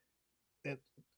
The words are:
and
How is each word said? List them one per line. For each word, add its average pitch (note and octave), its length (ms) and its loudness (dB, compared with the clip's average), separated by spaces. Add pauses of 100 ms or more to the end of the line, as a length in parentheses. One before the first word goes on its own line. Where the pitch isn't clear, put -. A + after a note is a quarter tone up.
(640)
and C#3+ 140 2 (380)